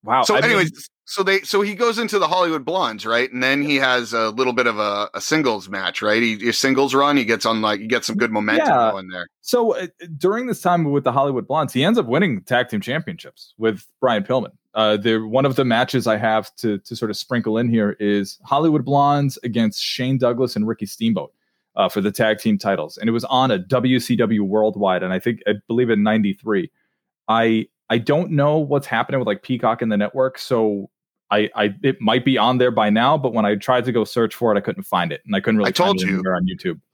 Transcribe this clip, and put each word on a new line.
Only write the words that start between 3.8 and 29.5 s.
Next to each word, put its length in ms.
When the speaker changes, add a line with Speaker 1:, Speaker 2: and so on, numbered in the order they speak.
Speaker 2:
a 160
little 240
bit 120
of 140
a, 340
a 60
singles 480
match, 340
right? 220
He, 260
a 40
singles 420
run. 220
He 80
gets 200
on, 160
like, 200
he 60
gets 200
some 80
good 160
momentum 360
Speaker 1:
Yeah. 240
Speaker 2:
going 180
there. 180
Speaker 1:
So, 340
uh, 120
during 300
this 140
time 240
with 180
the 80
Hollywood 360
Blondes, 260
he 100
ends 160
up 60
winning 380
tag 260
team 100
championships 800
with 280
Brian 240
Pillman. 280
Uh, 220
the, 220
one 280
of 120
the 80
matches 420
I 80
have 420
to, 220
to 160
sort 160
of 60
sprinkle 400
in 100
here 320
is 460
Hollywood 400
Blondes 580
against 400
Shane 340
Douglas 380
and 100
Ricky 200
Steamboat, 480
uh, 140
for 100
the 120
tag 280
team 180
titles. 400
And 120
it 40
was 120
on 260
a 80
W 400
C 160
W 300
Worldwide. 580
And 80
I 80
think, 260
I 100
believe 220
in 140
ninety-three. 680
I, 400
I 80
don't 340
know 280
what's 280
happening 320
with, 80
like, 160
Peacock 380